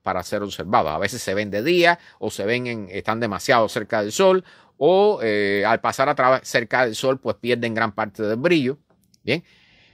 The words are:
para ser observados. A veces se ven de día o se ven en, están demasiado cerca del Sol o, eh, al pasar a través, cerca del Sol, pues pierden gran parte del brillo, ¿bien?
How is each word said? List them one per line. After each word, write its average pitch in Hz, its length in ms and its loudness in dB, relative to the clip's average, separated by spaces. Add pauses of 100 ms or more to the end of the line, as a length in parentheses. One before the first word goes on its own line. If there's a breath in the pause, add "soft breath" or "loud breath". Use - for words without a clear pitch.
para 92 200 -4
ser 104 200 -6
observados. 92 500 0
A 78 60 -4
veces 101 240 -4
se 95 100 -4
ven 104 180 -2
de 101 120 -4
día 170 360 2 (200 loud breath)
o 107 120 -6
se 101 140 -6
ven 123 220 -2
en, 110 240 -10
están 101 300 -4
demasiado 113 500 2
cerca 110 320 -2
del 104 100 -4
Sol 185 320 4 (320 soft breath)
o, 185 460 4
eh, 101 440 0
al 113 140 2
pasar 135 300 0
a 147 40 2
través, 131 320 2
cerca 123 380 0
del 110 100 -2
Sol, 135 240 0
pues 117 180 -4
pierden 120 380 -2
gran 113 180 0
parte 110 300 -6
del 107 140 0
brillo, 143 420 0 (440)
¿bien? 151 200 -2 (520 soft breath)